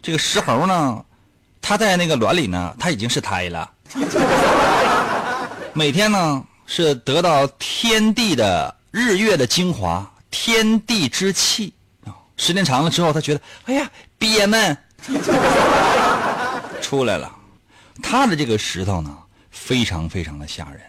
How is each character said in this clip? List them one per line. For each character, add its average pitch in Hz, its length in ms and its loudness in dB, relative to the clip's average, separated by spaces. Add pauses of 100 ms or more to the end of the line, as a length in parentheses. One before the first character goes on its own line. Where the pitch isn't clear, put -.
这 170 80 -6
个 156 80 0
石 - 200 -2
猴 143 280 0
呢， 151 360 0 (560)
他 - 160 -2
在 202 220 2
那 175 80 2
个 160 100 2
卵 117 220 2
里 156 80 0
呢， 90 320 -4
他 175 140 -2
已 139 40 0
经 110 140 -4
是 143 100 -2
胎 90 300 -4
了。 82 220 -8 (200)
<laughs> - 1800 0
每 151 180 0
天 208 200 2
呢， 156 320 0 (240)
是 156 260 2
得 131 300 0
到 143 240 4 (100)
天 220 560 0
地 208 220 0
的 95 400 0 (160)
日 220 260 0
月 208 180 4
的 127 120 2
精 180 260 0
华， 95 340 -4 (220)
天 226 520 2
地 185 280 -2
之 190 240 0
气。 - 400 -2 (640)
时 - 160 -2
间 190 100 2
长 135 200 2
了 165 80 2
之 175 100 0
后， 165 100 4
他 156 80 0
觉 147 140 -2
得， 143 80 -2 (240)
哎 247 80 -2
呀， 277 160 0 (300)
憋 220 260 2
闷， 208 320 2 (1000)
<laughs> - 1040 0
出 135 200 0
来 101 140 0
了。 - 180 -8 (680)
他 254 240 2
的 180 80 2
这 147 100 -2
个 110 140 0
石 92 260 -4
头 92 160 0
呢， 71 160 -10 (320)
非 - 340 -2
常 82 240 -4
非 85 160 -6
常 73 140 -12
的 73 100 -14
吓 78 180 -12
人 69 240 -20